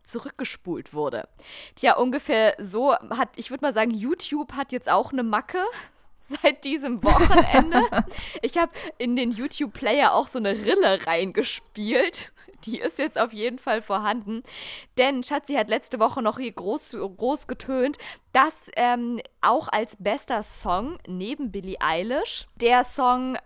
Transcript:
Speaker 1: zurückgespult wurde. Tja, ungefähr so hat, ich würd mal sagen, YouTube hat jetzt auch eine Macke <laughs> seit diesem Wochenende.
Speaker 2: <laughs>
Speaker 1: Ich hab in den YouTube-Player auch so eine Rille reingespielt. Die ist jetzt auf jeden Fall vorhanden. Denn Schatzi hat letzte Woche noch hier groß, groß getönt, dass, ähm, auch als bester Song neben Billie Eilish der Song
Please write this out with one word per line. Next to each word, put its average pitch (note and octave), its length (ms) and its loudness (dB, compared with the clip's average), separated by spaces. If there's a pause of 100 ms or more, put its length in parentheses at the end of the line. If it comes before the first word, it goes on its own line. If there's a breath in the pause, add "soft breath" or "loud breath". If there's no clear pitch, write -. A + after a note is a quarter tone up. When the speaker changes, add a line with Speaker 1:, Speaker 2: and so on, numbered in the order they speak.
Speaker 1:
zurückgespult - 920 -8
wurde. D3 360 -4 (480 loud breath)
Tja, - 220 4
ungefähr A3+ 600 4
so A3 380 0 (200)
hat, A#3+ 200 0
ich - 160 -14
würd C4+ 100 -10
mal D4 120 0
sagen, A3 180 2
YouTube C#4 600 -4
hat C4+ 180 -6
jetzt B3 180 -4
auch F#3+ 240 2
eine B3+ 80 -2
Macke A3+ 380 -2 (340 loud breath)
<laughs> - 240 -20
seit - 460 -2
diesem C4+ 400 -4
Wochenende. E4+ 880 8
Speaker 2:
<laughs> - 500 -4
Speaker 1:
Ich - 160 -2
hab E4+ 140 2 (260 loud breath)
in B3 180 -2
den B3 160 0
YouTube-Player B3 840 0
auch B3+ 140 2
so B3+ 120 -6
eine G3+ 120 0
Rille A3 540 2
reingespielt. G#3 1300 -2 (320 loud breath)
Die A3+ 140 -6
ist - 180 -4
jetzt C#4+ 220 -2
auf A#3 140 0
jeden A#3 260 -6
Fall A3+ 220 -4
vorhanden. G#3+ 600 -4 (560 loud breath)
Denn B3+ 260 2
Schatzi C#4+ 320 -4
hat A3 140 0
letzte A3 300 -2
Woche A#3 220 2
noch A#3+ 180 0
hier B3 120 -6
groß, G#3+ 460 -6 (200)
groß C4+ 300 -2
getönt, C4 500 -2 (340 loud breath)
dass, C#4+ 460 2
ähm, A#3+ 420 0 (220)
auch D4+ 280 2
als A3 300 -2
bester G#3+ 440 -2
Song A3 540 -2 (100)
neben G#3+ 440 -6
Billie F#3+ 300 -8
Eilish G3+ 760 -2
der B3 300 6
Song B3+ 600 0